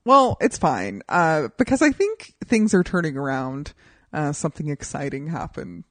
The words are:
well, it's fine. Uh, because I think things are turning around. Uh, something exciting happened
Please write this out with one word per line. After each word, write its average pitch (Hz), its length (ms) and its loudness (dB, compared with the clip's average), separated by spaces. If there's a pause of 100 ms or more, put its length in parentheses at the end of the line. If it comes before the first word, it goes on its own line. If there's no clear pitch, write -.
well, 262 380 6
it's - 160 0
fine. 101 500 -2
Uh, 160 480 2
because 254 240 2
I 302 120 6
think 415 420 -4 (100)
things 220 300 2
are 180 100 4
turning 165 320 -2
around. 135 560 -6 (400)
Uh, 151 200 -2
something 151 360 -6
exciting 143 600 -8
happened 90 640 -10